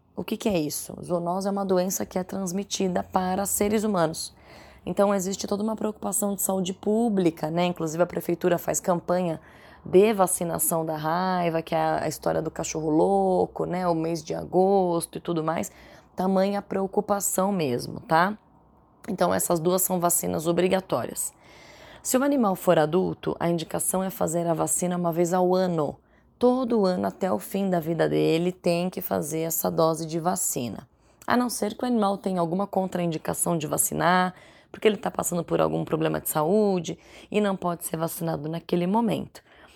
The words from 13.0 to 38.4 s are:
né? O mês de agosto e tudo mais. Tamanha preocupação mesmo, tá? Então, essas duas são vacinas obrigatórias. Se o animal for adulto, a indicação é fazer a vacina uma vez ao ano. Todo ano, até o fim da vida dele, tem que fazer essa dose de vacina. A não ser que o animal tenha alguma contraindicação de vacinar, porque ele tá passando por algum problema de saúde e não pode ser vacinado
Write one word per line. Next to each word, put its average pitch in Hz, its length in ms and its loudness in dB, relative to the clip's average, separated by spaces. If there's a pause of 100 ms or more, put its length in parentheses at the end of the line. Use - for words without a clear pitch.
né? 180 220 -2
O 175 60 4
mês 165 300 -2
de 160 100 -6
agosto 170 840 2
e - 40 -12
tudo 165 220 -4
mais. 165 280 -2 (440)
Tamanha 190 460 2
preocupação 196 880 -2
mesmo, 147 480 -2
tá? 175 380 2 (720)
Então, 180 240 2
essas 175 260 2
duas 180 220 2
são 185 180 0
vacinas 175 480 0
obrigatórias. 180 840 0 (680)
Se - 160 0
o 254 60 2
animal 254 320 2
for 175 220 4
adulto, 156 640 0
a 170 100 2
indicação 170 540 -2
é 190 80 -6
fazer 170 360 -2
a 165 60 4
vacina 160 420 -2
uma 175 160 0
vez 170 220 2
ao 180 220 4
ano. 175 420 0 (400)
Todo 247 480 2
ano, 185 220 0
até 190 240 -2
o 214 80 0
fim 196 300 -4
da 175 100 2
vida 160 280 0
dele, 156 440 2
tem 175 380 -2
que 185 120 -8
fazer 160 380 -4
essa 165 320 -2
dose 160 340 2
de 160 140 -4
vacina. 156 680 -4 (380)
A - 100 2
não 247 140 0
ser - 260 -4
que - 80 -14
o 247 40 -2
animal 202 300 2
tenha 190 220 -2
alguma 175 280 -2
contraindicação 175 880 -2
de 156 80 -4
vacinar, 160 720 2 (360)
porque - 160 0
ele 208 100 2
tá - 120 -4
passando - 340 -2
por 165 160 0
algum 160 240 2
problema 156 380 -2
de - 80 -8
saúde 180 720 0 (320)
e 214 100 2
não 196 140 2
pode 175 300 -4
ser - 120 -4
vacinado 160 520 -4